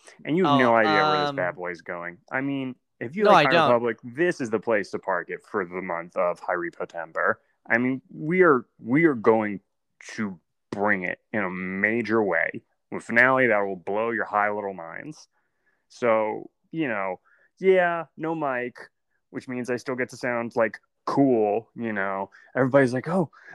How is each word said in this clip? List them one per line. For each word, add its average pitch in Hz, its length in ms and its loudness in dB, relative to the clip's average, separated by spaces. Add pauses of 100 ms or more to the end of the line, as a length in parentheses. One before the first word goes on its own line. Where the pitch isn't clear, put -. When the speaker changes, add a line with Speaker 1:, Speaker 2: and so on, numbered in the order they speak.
(260)
Speaker 1:
And 143 100 -2
you 185 80 4
have 143 120 4
Speaker 2:
Oh, - 40 6
Speaker 1:
no 120 160 6
idea 113 160 4 (120)
where 151 180 2
this 143 80 0
Speaker 2:
um, 139 80 -6
Speaker 1:
bad 87 180 -4
boy 90 160 -8
is 85 100 -12
going. 87 360 -10 (120)
I 131 120 -4
mean, 135 340 -6 (240)
if 120 160 -10
you 214 80 0
Speaker 2:
No, 208 80 6
Speaker 1:
like 160 160 6
Speaker 2:
I - 40 4
Speaker 1:
High - 20 4
Speaker 2:
don't. 156 180 4
Speaker 1:
Republic, 117 320 0
this 147 380 -2
is 117 80 -4
the 107 100 0
place 101 320 0
to 104 80 -6
park 90 300 -4
it 90 160 -10
for 104 180 -4
the 90 180 -6
month 87 360 -8
of 87 220 0
High 92 160 -4
Repo 87 300 -6
Timber. 85 540 -4 (280)
I 113 120 2
mean, 127 220 -2 (120)
we 156 300 0
are, 143 220 6 (140)
we 135 260 2
are 147 100 4
going 107 440 2 (540)
to 98 260 -8 (300)
bring 101 340 -2
it 90 160 -8 (140)
in 107 100 -2
a 92 60 -4
major 104 720 -2
way 85 400 -2 (300)
with - 120 -8
finale 127 440 4
that 107 140 2
will 98 140 -4
blow 104 360 -4
your 104 140 -4
high 104 260 0
little 101 240 -8
minds. 87 520 -16 (640)
So, 110 600 -2 (200)
you 160 160 -4
know, 98 320 -4 (400)
yeah, 175 460 2 (120)
no 160 180 -6
mic, 127 420 -4 (540)
which - 160 -12
means 123 240 -6
I 123 60 -2
still 127 180 -8
get 127 140 -6
to 127 80 -16
sound, 120 380 -6
like, 113 240 0 (260)
cool, 113 720 2
you 117 180 -6
know. 98 360 -4 (260)
Everybody's 135 380 4
like, 127 140 -6
Oh, 170 240 -2 (240)